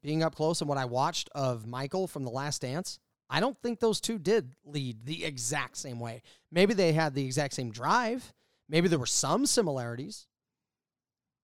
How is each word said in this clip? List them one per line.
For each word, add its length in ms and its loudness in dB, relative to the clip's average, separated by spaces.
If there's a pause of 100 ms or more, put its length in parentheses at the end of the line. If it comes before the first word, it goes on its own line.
being 180 0
up 140 0
close 260 0
and 80 -2
what 80 0
I 80 -2
watched 480 0
of 320 -2
Michael 400 -4
from 180 -6
The 60 -4
Last 320 -4
Dance, 380 -6 (280)
I 120 0
don't 240 0
think 160 -4
those 200 2
two 200 -2
did 340 0 (100)
lead 420 -6
the 200 -6
exact 520 -4
same 220 -8
way. 220 -8 (300)
Maybe 240 6
they 180 6
had 220 2
the 100 0
exact 300 -2
same 160 -4
drive. 600 0 (380)
Maybe 180 4
there 120 4
were 80 -2
some 400 2
similarities. 800 0 (1160)